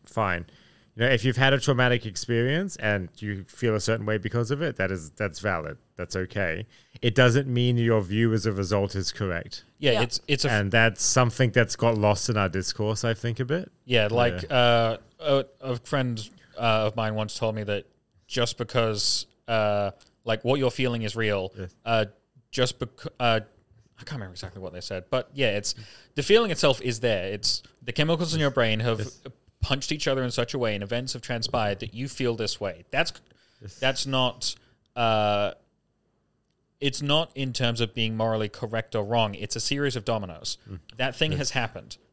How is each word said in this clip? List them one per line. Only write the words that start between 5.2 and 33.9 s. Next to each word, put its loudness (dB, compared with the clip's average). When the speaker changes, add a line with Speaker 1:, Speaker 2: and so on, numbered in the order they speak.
Speaker 1:
valid. -4
That's -8
okay. -4
It 2
doesn't 4
mean 2
your 4
view 2
as 0
a 0
result -2
is -4
correct. -6
Speaker 2:
Yeah, 2
Speaker 3:
Yeah. 2
Speaker 2:
it's, -4
it's 0
a 2
f- 2
Speaker 1:
And -2
that's 4
something 4
that's 2
got 2
lost 2
in 2
our 2
discourse, -4
I 0
think, -6
a -2
bit. -4
Speaker 2:
Yeah, 2
like, 2
Speaker 1:
Yeah. 0
Speaker 2:
uh, 4
a, 2
a -4
friend, -2
uh, 4
of 0
mine 2
once -4
told 0
me -4
that -2
just 0
because, 0
uh, 2
like, 0
what 2
you're 2
feeling -2
is -4
real, 0
Speaker 1:
Yes. -10
Speaker 2:
uh, 2
just 0
bec-, -10
uh, 4
I -18
can't -12
remember -10
exactly -14
what -10
they -10
said, -8
but -2
yeah, 2
it's, -4
the -2
feeling 6
itself 2
is -4
there. 2
It's -2
the -8
chemicals 0
in 0
your 4
brain 2
have 0
Speaker 1:
Yes. -8
Speaker 2:
punched -2
each -2
other 0
in -2
such -2
a -4
way 0
and -4
events -4
have -8
transpired -2
that -10
you -8
feel 0
this -4
way. -6
That's, 0
Speaker 1:
Yes. -16
Speaker 2:
that's 0